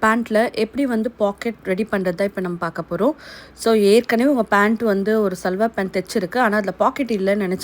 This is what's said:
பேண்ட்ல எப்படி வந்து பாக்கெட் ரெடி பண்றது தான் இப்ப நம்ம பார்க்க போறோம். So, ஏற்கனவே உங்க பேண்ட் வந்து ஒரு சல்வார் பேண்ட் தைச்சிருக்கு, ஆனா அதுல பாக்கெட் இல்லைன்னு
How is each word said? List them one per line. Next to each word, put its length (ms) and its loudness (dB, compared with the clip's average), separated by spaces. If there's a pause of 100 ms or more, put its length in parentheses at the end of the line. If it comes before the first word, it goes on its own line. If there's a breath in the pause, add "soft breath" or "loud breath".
பேண்ட்ல 520 2
எப்படி 340 -2
வந்து 240 -2
பாக்கெட் 440 -4 (100)
ரெடி 200 -2
பண்றது 300 -2
தான் 140 -2
இப்ப 120 -6
நம்ம 180 -4
பார்க்க 320 -6
போறோம். 220 0 (400 loud breath)
So, 220 0
ஏற்கனவே 560 4
உங்க 120 2
பேண்ட் 400 2
வந்து 380 0
ஒரு 220 0
சல்வார் 320 -2
பேண்ட் 240 -4
தைச்சிருக்கு, 400 -4
ஆனா 180 2
அதுல 160 -2
பாக்கெட் 380 -2
இல்லைன்னு 540 0